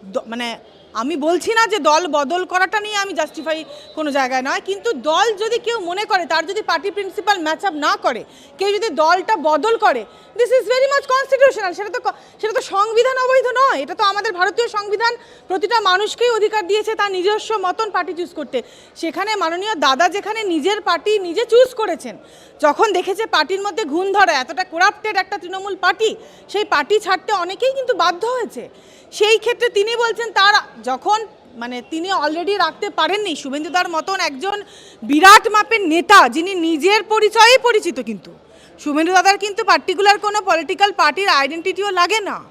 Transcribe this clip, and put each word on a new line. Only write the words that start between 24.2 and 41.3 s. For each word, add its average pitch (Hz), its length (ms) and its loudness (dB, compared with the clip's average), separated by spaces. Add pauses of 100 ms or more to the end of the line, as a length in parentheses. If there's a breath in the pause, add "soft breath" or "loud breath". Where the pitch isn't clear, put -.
এতটা 302 320 -4
করাপ্টেড 392 520 0
একটা 381 220 -4
তৃণমূল 381 380 -10
পার্টি, 359 400 0 (320 loud breath)
সেই 415 160 -2
পার্টি 381 360 0
ছাড়তে 370 320 -2
অনেকেই 392 400 -2
কিন্তু 508 220 -2
বাধ্য 349 320 0
হয়েছে। 415 420 -6 (420 loud breath)
সেই 427 280 2
ক্ষেত্রে 466 300 -2
তিনি 453 280 0
বলছেন 453 360 -2
তার 392 500 2
যখন, 359 440 -2 (300)
মানে 240 340 -10
তিনি 330 220 -4
already 330 460 -2
রাখতে 339 320 -2
পারেননি, 359 460 -2
শুভেন্দুদার 302 520 -4
মতন 349 320 -4
একজন 349 420 -6 (400 loud breath)
বিরাট 370 460 8
মাপের 427 320 2
নেতা 339 480 6
যিনি 330 260 -4
নিজের 330 480 2
পরিচয়েই 427 560 6
পরিচিত, 381 420 0
কিন্তু 214 300 -10 (500 loud breath)
শুভেন্দু 311 320 0
দাদার 381 260 4
কিন্তু 415 260 -4
পার্টিকুলার 381 540 2
কোনো 415 240 -2
পলিটিক্যাল 381 500 0
পার্টির 359 360 2
আইডেন্টিটিও 330 600 0